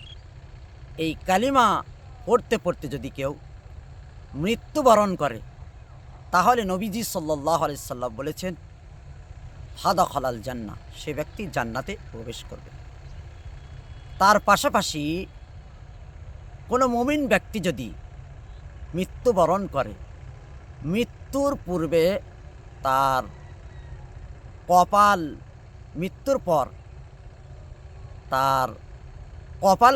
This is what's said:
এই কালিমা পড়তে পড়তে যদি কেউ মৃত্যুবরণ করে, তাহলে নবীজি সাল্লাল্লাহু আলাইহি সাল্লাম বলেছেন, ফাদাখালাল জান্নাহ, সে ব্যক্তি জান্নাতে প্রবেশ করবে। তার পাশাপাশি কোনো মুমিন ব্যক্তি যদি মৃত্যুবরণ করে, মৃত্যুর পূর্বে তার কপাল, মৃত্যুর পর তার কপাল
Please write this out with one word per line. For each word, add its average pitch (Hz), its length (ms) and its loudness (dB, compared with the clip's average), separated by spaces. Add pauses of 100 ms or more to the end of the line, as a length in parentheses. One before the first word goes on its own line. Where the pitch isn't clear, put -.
(1040)
এই 160 80 0 (180)
কালিমা 240 380 6 (600)
পড়তে 226 360 4
পড়তে 175 220 -2 (100)
যদি 127 220 -6
কেউ 135 140 -2 (1120)
মৃত্যুবরণ 220 680 6 (100)
করে, 123 180 0 (920)
তাহলে 220 280 6 (100)
নবীজি 202 300 -2 (120)
সাল্লাল্লাহু 156 520 2
আলাইহি 143 160 -4 (120)
সাল্লাম 123 280 -4
বলেছেন, 156 340 -6 (1200)
ফাদাখালাল 139 680 2
জান্নাহ, 120 300 -8 (220)
সে - 180 -6
ব্যক্তি - 260 -6 (120)
জান্নাতে 127 380 -4 (180)
প্রবেশ 113 280 -10 (100)
করবে। - 220 -16 (1500)
তার 208 180 8 (120)
পাশাপাশি 196 540 4 (1700)
কোনো 262 160 6 (100)
মুমিন 277 260 4 (100)
ব্যক্তি - 360 2
যদি 131 220 -2 (1080)
মৃত্যুবরণ 185 640 4 (140)
করে, 117 180 -2 (1000)
মৃত্যুর 269 600 0 (140)
পূর্বে 165 380 2 (840)
তার 135 380 4 (1500)
কপাল, 196 500 8 (800)
মৃত্যুর 190 380 0 (100)
পর 151 180 4 (1700)
তার 135 360 4 (920)
কপাল 196 320 8